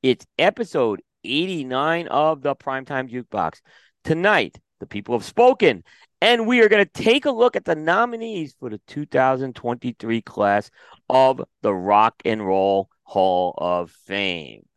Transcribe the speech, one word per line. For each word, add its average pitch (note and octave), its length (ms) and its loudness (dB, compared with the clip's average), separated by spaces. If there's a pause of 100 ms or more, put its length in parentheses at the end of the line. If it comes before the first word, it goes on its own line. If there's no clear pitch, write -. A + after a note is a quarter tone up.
It's B2+ 240 0 (120)
episode D3+ 600 0 (240)
eighty-nine D#3 840 -4
of D3+ 340 0
the C#3 120 -2
Primetime C3 560 -8
Jukebox. A2 520 -6 (420)
Tonight, E3 540 0 (200)
the - 80 -16
people G2+ 280 -8
have A2 100 -2
spoken, G3 600 2 (360)
and A3+ 260 2
we B3 140 4
are G#3+ 80 8
gonna G3+ 160 4
take A#3+ 400 0
a D4 60 0
look A#3+ 260 2
at G3 80 -6
the E3+ 100 -2
nominees G3+ 840 -4
for B2+ 80 -12
the G#2+ 180 -10
two D3 200 -10
thousand C3 500 0
twenty-three A#2 640 -6
class G2+ 500 -2 (380)
of C3 340 4 (200)
the G#2+ 100 0
Rock G#2 440 2 (100)
and A2 200 -4
Roll G2 440 0 (140)
Hall F#2 520 -2
of F2 340 -4
Fame. E2+ 760 -8 (100)